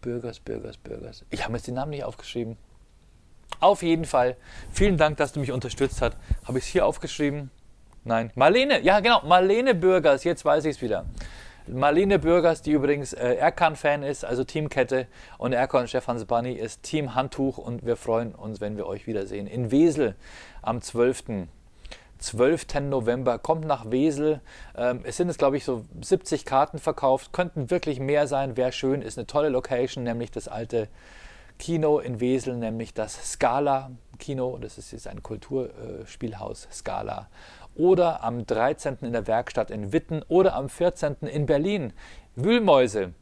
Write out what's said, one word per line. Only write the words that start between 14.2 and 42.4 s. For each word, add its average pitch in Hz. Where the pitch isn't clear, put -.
also 123
Team 151
Kette, 131
und 127
Erkan 123
Stefan 123
Sbani 120
ist -
Team 143
Handtuch 135
und 117
wir 117
freuen 113
uns, 104
wenn 104
wir 87
euch 98
wiedersehen 101
in 117
Wesel 143
am 117
zwölften. 117
Zwölften 139
November, 123
kommt 160
nach 117
Wesel. 147
Ähm, 123
es 127
sind 175
jetzt, 160
glaub 139
ich, 139
so 123
siebzig -
Karten 143
verkauft, 135
könnten 170
wirklich 156
mehr 147
sein, 135
wär 127
schön, 135
ist 110
eine 113
tolle 151
Location, 127
nämlich 117
das -
alte 113
Kino 156
in 123
Wesel, 127
nämlich 113
das -
Scala 135
Kino, 127
das 110
ist -
jetzt -
ein 104
Kulturspielhaus, 110
äh, -
Scala. 104
Oder 175
am 117
dreizehnten 127
in 117
der 113
Werkstatt 113
in 104
Witten 156
oder 185
am 135
vierzehnten 156
in 147
Berlin. 156
Wühlmäuse. 127